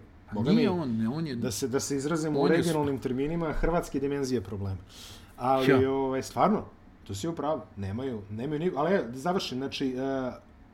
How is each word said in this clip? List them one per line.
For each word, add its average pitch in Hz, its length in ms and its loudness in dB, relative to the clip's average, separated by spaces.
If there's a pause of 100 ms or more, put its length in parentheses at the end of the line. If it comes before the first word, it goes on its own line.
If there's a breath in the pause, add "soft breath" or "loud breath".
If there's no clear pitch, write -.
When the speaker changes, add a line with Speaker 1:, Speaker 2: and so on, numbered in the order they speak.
(300)
Speaker 1:
A - 40 -10
Speaker 2:
boga 117 180 2
Speaker 1:
nije 233 120 6
Speaker 2:
mi, 190 120 2
Speaker 1:
on, 151 160 -2
ne, 110 180 0
on 156 180 -2
je 131 80 -6
Speaker 2:
da 120 160 -2
se, 131 160 -2
da 135 120 0
se 139 160 -2
izrazimo 151 440 0
u 139 40 4
Speaker 1:
on 143 80 6
je 165 60 6
Speaker 2:
regionalnim 147 420 2
terminima, 147 540 -2
hrvatske 160 460 0
dimenzije 139 420 0
problema. 98 360 -6 (600 loud breath)
Ali, 131 340 4
Speaker 1:
Ja. 135 200 6
Speaker 2:
ovaj, 131 320 0
stvarno, 165 400 4 (400)
to 98 120 -8
si 156 120 -4
u 165 80 -2
pravu. 147 260 -2 (160)
Nemaju, 107 500 -4
nemaju 131 320 -4
ni-, 180 180 0
ali 160 160 2
ja 180 100 2
da 120 160 -10
završim, 175 380 -2
znači, 135 320 -4
e, 131 420 -2 (420)